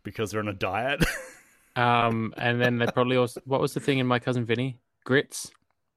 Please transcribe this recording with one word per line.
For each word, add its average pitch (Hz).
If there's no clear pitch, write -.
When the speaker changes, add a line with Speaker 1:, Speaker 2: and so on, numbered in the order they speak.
Speaker 1:
because 104
they're 107
on 104
a 101
diet. 117
<laughs> -
Speaker 2:
Um, 117
and 120
then 120
they 120
probably 127
also, 123
what 131
was -
the 143
thing 135
in 127
My 123
Cousin 123
Vinny? 120
Grits? -